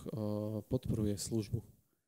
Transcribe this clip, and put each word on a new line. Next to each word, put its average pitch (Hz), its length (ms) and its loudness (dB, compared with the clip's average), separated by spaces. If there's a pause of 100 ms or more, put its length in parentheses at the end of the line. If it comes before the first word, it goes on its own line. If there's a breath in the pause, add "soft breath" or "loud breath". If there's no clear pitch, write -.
(120)
a, 107 480 0
podporuje 110 560 2
službu. 107 440 0 (480)